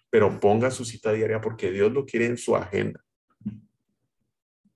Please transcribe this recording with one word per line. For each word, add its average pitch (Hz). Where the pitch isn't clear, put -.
pero 104
ponga 113
su 127
cita 110
diaria 110
porque 110
Dios 101
lo 139
quiere 117
en 120
su -
agenda. 98